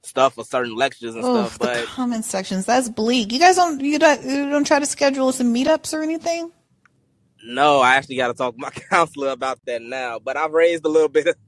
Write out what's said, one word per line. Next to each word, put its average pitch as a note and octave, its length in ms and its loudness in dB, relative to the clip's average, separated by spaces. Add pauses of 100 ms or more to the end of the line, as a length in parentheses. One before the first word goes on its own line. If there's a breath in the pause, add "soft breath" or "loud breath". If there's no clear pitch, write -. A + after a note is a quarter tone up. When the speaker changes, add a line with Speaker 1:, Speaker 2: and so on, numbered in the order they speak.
Speaker 1:
stuff C3 320 0
for - 80 -14
certain B2 320 -4
lectures A#2 400 -4
and D#3+ 80 -8
Speaker 2:
Oof, A#3 300 0
Speaker 1:
stuff, - 60 -18
Speaker 2:
the A#3+ 60 -2
Speaker 1:
but A#3+ 220 -2
Speaker 2:
comment A#3+ 380 -6
sections. F#3+ 400 -6
That's B3 240 0
bleak. A3+ 420 -2
You B3+ 80 -4
guys F4+ 160 8
don't, E4+ 260 0
you C#4+ 180 0
don't, D4+ 240 4
you C#4 260 -2
don't C#4+ 180 0
try D4 120 4
to C#4+ 60 -2
schedule C4+ 460 0
some A#3+ 220 0
meetups D#4 440 0
or D#4 60 -4
anything? E4 480 -6 (960)
Speaker 1:
No, C#3 360 2
I B2+ 140 6
actually C3+ 200 -2
gotta B2 180 -2
talk B2 220 -4
to A#2+ 60 -14
my C3+ 80 -10
<laughs> - 200 -18
counselor D#3 400 0
about C3 360 -6
that A#2+ 160 -6
now. A#2+ 360 -8
But B2+ 200 -8
I've D#3 160 -2
raised E3 320 2
a - 20 2
little D#3 220 4
bit D3 180 2
of E3+ 80 0 (120)